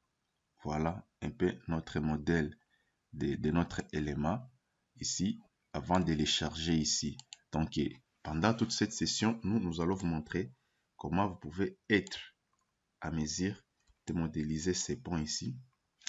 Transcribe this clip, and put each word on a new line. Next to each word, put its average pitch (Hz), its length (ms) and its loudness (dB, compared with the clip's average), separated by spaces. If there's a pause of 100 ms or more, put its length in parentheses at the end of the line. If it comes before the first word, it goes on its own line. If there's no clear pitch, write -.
(640)
Voilà 80 420 0 (160)
un 76 80 -2
peu 90 260 2 (120)
notre 80 320 -2
modèle 76 580 2 (540)
de, - 240 -2
de 78 160 0
notre 82 300 0 (100)
élément 76 580 -2 (460)
ici, - 440 -2 (320)
avant 87 280 2
de 82 120 4
les 76 140 4
charger 80 480 2
ici. 76 420 0 (360)
Donc, 78 260 0
et - 240 -2 (220)
pendant 80 300 2
toute 117 180 0
cette 107 200 0
session, 110 520 0
nous, 104 160 2
nous 85 200 -2
allons 87 140 2
vous 95 120 -2
montrer 82 460 -2 (440)
comment 90 320 0
vous 90 80 -6
pouvez 92 420 -4 (100)
être 98 300 4 (840)
à 78 120 -6
mesure 80 500 -2 (460)
de 80 60 -2
modéliser 78 600 0
ces 73 220 -2
ponts 87 220 -4
ici 78 380 -4 (520)